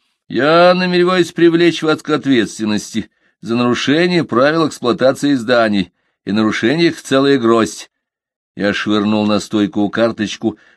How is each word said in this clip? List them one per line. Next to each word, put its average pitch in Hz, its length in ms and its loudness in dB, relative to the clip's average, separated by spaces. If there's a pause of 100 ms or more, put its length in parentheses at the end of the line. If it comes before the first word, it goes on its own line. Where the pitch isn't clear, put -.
(280)
«Я 165 460 2
намереваюсь 180 580 0
привлечь 170 500 2
вас 156 200 -2
к - 80 -10
ответственности 110 1000 -2 (300)
за 113 160 -4
нарушение 143 680 0
правил 147 440 0
эксплуатации 127 680 0
зданий, 113 560 0 (360)
и 98 60 -6
нарушение 113 560 0
их - 120 -4
целая 139 380 2
гроздь». 113 520 0 (680)
Я 98 180 -2
швырнул 107 500 0
на 104 160 0
стойку 104 480 -2
карточку, 110 680 -4 (180)